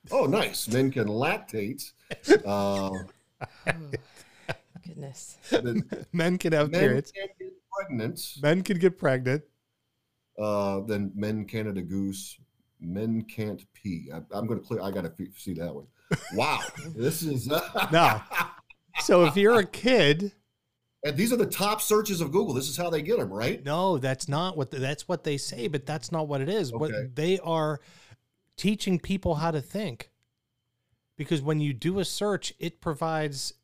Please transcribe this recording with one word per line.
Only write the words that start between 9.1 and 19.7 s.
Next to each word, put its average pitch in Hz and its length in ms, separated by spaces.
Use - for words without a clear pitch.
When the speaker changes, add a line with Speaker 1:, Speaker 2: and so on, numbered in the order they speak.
Speaker 1:
Uh, 101 420
then 101 340
men 107 300
Canada 104 380
goose. 98 560
Men 110 420
can't 107 400
pee. 80 400
I, 82 40
I'm 104 140
gonna 110 140
clear. 110 200
I 98 100
gotta 90 200
fe-, 90 260
see - 180
that 80 200
one. 71 120
Wow, 131 260
Speaker 2:
<laughs> - 180
Speaker 1:
this 143 260
is, 139 280
uh, - 380
<laughs> 151 40
Speaker 2:
No. 143 300
So 175 260
if 147 100
you're 220 220
a 190 80
kid, 196 680